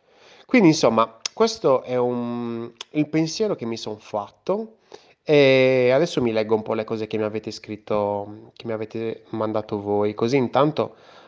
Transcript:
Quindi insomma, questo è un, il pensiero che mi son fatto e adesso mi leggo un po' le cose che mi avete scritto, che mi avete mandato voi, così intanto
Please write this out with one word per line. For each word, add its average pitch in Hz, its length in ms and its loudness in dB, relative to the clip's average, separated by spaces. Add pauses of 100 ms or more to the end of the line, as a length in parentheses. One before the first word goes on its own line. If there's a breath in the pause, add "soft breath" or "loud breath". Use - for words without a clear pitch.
(460 soft breath)
Quindi 214 220 6
insomma, 113 500 2 (160)
questo 170 480 0
è 127 140 -6
un, 120 760 -4 (200)
il 151 160 -2
pensiero 160 460 -2
che 123 120 -8
mi 113 100 -6
son 110 220 -10
fatto 185 800 -8 (440 loud breath)
e 131 680 4
adesso 151 300 0
mi 117 100 2
leggo 110 220 0
un 107 80 0
po' 113 100 -6
le 110 120 -2
cose 110 220 -6
che 110 120 -4
mi 107 60 -2
avete 107 260 -6
scritto, 104 1040 -6
che - 100 -18
mi 113 80 -6
avete 113 600 -8
mandato 110 460 -4
voi, 104 360 0
così 120 240 0
intanto 131 580 0 (320 loud breath)